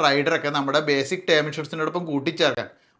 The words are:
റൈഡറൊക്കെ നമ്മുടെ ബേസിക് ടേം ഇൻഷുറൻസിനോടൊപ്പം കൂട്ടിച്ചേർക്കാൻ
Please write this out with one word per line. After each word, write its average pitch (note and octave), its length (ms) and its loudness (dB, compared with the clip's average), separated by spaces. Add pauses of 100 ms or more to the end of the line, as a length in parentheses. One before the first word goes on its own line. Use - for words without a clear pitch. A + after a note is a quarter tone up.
റൈഡറൊക്കെ C#3+ 500 2
നമ്മുടെ C#3 320 0
ബേസിക് C#3 400 0
ടേം D#3 220 4
ഇൻഷുറൻസിനോടൊപ്പം D#3+ 580 -4
കൂട്ടിച്ചേർക്കാൻ C#3+ 600 -2 (320)